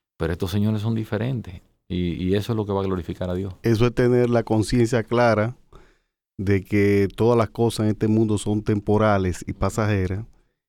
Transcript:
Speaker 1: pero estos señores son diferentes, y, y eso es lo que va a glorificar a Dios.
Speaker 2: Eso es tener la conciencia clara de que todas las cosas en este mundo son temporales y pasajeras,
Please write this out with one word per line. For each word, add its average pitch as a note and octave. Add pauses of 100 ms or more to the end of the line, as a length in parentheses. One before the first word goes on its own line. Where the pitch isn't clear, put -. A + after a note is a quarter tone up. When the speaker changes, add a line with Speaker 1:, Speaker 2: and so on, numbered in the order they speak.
(180)
Speaker 1:
pero E2
estos F2
señores G#2
son A2+
diferentes, A2 (260)
y, F2
y F2+
eso G#2
es A2
lo G#2+
que G2+
va G2
a G2
glorificar F#2
a F2+
Dios. F#2+
Speaker 2:
Eso A#2
es A#2+
tener B2
la A#2
conciencia A2+
clara A#2 (840)
de G2
que G2+
todas A#2
las G#2+
cosas A2+
en G#2+
este A2
mundo G#2+
son G#2+
temporales G#2
y F#2
pasajeras, G2+ (440)